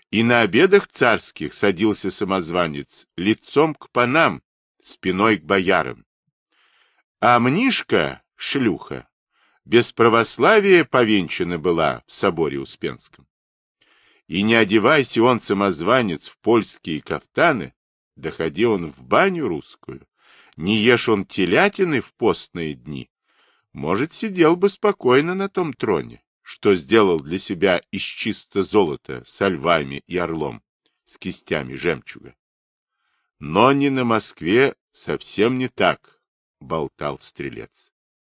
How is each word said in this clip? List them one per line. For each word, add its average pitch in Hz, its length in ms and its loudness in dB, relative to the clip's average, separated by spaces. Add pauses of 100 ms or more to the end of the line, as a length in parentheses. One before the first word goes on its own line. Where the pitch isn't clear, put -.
(100)
И 107 120 0
на 117 180 4
обедах 151 480 4
царских - 640 -2
садился 101 560 0
самозванец 85 960 -4 (100)
лицом 143 580 0
к - 160 -20
панам, 123 520 0 (380)
спиной 95 580 0
к 76 60 -20
боярам. 85 600 0 (1120)
А 120 220 4
Мнишка, 123 800 -2 (140)
шлюха, 92 720 -6 (560)
без - 260 2
православия 156 920 4
повенчана 95 720 0
была 78 480 -2
в - 60 -20
соборе 78 480 -2
Успенском. - 640 -12 (1000)
И 90 160 -2
не 113 120 2
одевайся 113 680 2
он, 120 180 2
самозванец, 98 880 -2
в - 100 -20
польские 107 640 -2
кафтаны, 107 720 -4 (420)
доходи 82 500 -4
он 87 260 -2
в 64 100 -20
баню 156 460 0
русскую, - 580 -12 (500)
не 95 200 -2
ешь 117 320 2
он 98 160 0
телятины 147 800 0
в - 100 -16
постные 87 600 -4
дни, 65 360 -14 (640)
может, 98 400 -4
сидел 175 420 0
бы 185 140 0
спокойно 165 680 0
на 196 140 -6
том 170 240 -6
троне, 71 500 -4 (200)
что - 320 0
сделал 92 440 2
для 76 200 -8
себя 92 420 0 (100)
из 95 120 -8
чисто - 600 -6
золота 71 640 -2
со - 220 -2
львами 73 580 -2
и 87 120 -6
орлом, 78 440 -6 (440)
с - 100 -20
кистями 76 580 -8
жемчуга. 69 640 -8 (1040)
Но 95 340 2
не 143 160 0
на 131 160 -2
Москве, 113 680 0 (180)
совсем 107 640 -4
не 127 120 -6
так», - 480 -2 (440)
болтал 73 580 -8
стрелец. - 760 -16 (300)